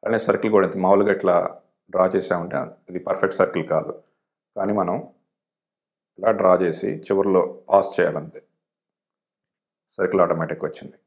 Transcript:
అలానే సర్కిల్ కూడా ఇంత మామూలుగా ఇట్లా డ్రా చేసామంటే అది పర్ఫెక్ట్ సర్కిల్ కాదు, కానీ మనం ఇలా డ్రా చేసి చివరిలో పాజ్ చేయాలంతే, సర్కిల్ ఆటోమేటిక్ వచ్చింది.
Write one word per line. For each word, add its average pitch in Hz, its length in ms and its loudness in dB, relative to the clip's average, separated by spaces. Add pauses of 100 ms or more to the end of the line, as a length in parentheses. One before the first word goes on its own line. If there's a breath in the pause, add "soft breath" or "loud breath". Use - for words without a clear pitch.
అలానే 110 240 0
సర్కిల్ 107 280 0
కూడా 95 140 6
ఇంత 95 160 -8
మామూలుగా 101 320 4
ఇట్లా 92 180 2 (580)
డ్రా 92 120 4 (100)
చేసామంటే 90 420 -2 (320)
అది 90 100 -8 (100)
పర్ఫెక్ట్ - 320 -2
సర్కిల్ 82 240 0 (100)
కాదు, 78 180 -2 (640)
కానీ 101 240 -2
మనం 90 160 -2 (1200)
ఇలా 104 200 2
డ్రా 92 140 4 (100)
చేసి 85 260 -2 (180)
చివరిలో 98 340 2 (280)
పాజ్ 98 280 4
చేయాలంతే, 80 420 -4 (1600)
సర్కిల్ 92 280 0
ఆటోమేటిక్ 82 420 -4
వచ్చింది. - 400 -14